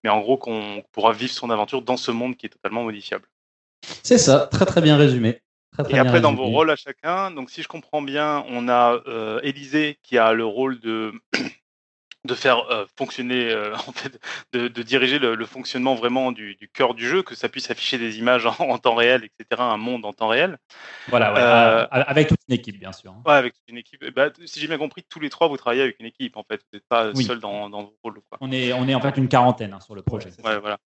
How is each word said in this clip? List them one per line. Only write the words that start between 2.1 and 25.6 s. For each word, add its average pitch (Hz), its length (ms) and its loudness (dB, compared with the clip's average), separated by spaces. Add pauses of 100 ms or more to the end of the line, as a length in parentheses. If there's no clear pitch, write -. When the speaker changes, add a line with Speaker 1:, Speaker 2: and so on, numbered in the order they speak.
Speaker 1:
monde 123 260 -4
qui - 80 -16
est - 40 -10
totalement 110 360 -6
modifiable. 104 420 -10 (760)
Speaker 2:
C'est 247 140 6
ça, 143 300 6
très, - 180 2
très 175 160 2
bien 151 140 8
résumé. 127 460 4 (300)
Très, 147 120 -6
très - 80 -4
Speaker 1:
Et - 20 0
Speaker 2:
bien 131 100 4
Speaker 1:
après, 127 160 4
dans - 120 4
Speaker 2:
résumé. 127 160 -2
Speaker 1:
vos 113 40 -2
rôles 156 200 4
à 147 40 2
chacun, 175 540 -6
donc 135 220 -12
si 160 100 -14
je 147 60 -10
comprends 151 340 -8
bien, 147 480 -2
on 120 200 -4
a, 120 380 4
euh, 113 360 -6
Élisée 143 580 -4
qui - 160 -2
a 113 160 6
le 113 100 0
rôle 123 360 -4
de, 110 340 -6 (180)
<clears throat> - 920 -12
de 123 80 -6
faire, 120 380 2
euh, 107 140 -4 (120)
fonctionner, 123 540 -4
euh, 107 240 -4
<laughs> - 120 -10
en 131 40 -16
fait, 131 280 -12 (320)
de, 120 160 -2
de 120 140 -8
diriger 131 380 2
le, 117 160 2
le 110 100 -6
fonctionnement 127 480 -4
vraiment 123 380 -2
du, 107 240 -14
du - 140 -20
cœur 123 260 0
du 117 120 -6
jeu, 180 140 0
que 127 140 -12
ça 120 140 -6
puisse - 200 -10
afficher - 300 -4
des 110 180 -6
images 117 300 2
en, 110 100 0
en 131 220 -2
temps 117 160 2
réel, 120 280 4
et 107 160 -20
cetera, 117 320 -2
un 107 60 0
monde 113 280 -6
en 104 60 -8
temps 110 160 -4
réel. 143 300 0 (500)
Speaker 3:
Voilà, 110 260 2
ouais, 123 60 4
Speaker 1:
Euh, 117 440 6
Speaker 3:
a-, 127 160 -2
a-, 139 100 0
avec 147 200 4
toute - 180 2
une 127 80 0
équipe, 101 240 -8
bien 95 120 -16
sûr, 95 200 -20
hein. 104 160 -20
Speaker 1:
Ouais, 151 80 6
avec 123 180 2
toute - 160 -20
une 117 80 -18
équipe. - 260 -20
Eh 123 60 -10
ben, 135 220 0
t-, 165 160 -20
si 156 120 -16
j'ai 147 80 -6
bien 156 120 -6
compris, 156 280 -10
tous - 120 -20
les 151 100 -8
trois, - 180 0
vous 143 100 -2
travaillez 127 260 0